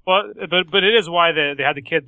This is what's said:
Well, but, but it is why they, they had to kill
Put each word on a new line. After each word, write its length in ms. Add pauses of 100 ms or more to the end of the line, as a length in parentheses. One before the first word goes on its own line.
Well, 240 (180)
but, 220
but 120
it 120
is 140
why 220
they, 240
they 80
had 120
to 80
kill 240